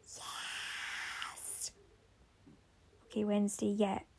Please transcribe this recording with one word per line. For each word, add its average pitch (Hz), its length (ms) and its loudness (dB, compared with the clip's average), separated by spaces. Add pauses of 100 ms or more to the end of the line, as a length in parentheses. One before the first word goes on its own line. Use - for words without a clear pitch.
(180)
Yes! - 1500 -4 (1400)
Okay, 214 160 2
Wednesday, 208 440 4
yeah. 202 320 4 (200)